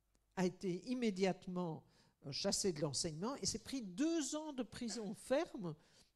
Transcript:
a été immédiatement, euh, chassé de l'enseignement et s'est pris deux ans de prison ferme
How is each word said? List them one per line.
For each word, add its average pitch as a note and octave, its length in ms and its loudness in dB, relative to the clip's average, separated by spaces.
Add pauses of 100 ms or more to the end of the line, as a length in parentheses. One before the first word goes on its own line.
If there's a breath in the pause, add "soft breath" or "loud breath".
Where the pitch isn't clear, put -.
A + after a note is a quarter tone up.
(360)
a F#3 100 6
été F#3 420 0
immédiatement, F#3 960 2 (420 soft breath)
euh, C#3 60 -6
chassé G3 400 2
de D3 80 -6
l'enseignement E3 560 0
et F#3+ 100 -4
s'est - 120 0
pris C4+ 240 -6
deux C4+ 520 0
ans D4+ 200 -6
de B3+ 80 -2
prison A3 520 -4
ferme B3+ 600 0 (420 soft breath)